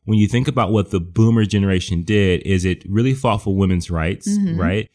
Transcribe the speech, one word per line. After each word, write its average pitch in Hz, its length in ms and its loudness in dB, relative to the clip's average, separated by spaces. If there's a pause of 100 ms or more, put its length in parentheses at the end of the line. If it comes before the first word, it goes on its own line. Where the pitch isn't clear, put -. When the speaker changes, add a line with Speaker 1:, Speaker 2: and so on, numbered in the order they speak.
Speaker 1:
when 110 140 0
you 104 100 4
think 120 200 0
about 120 220 0
what 104 200 0
the 95 100 0
boomer 113 440 2
generation 95 580 0
did, 95 440 2
is 92 180 0
it 90 240 -2
really 120 260 0
fought 117 280 -2
for 98 120 -2
women's 92 360 0
rights, 85 380 -4
Speaker 2:
Mm-hmm. 202 300 -2
Speaker 1:
right? 92 360 -2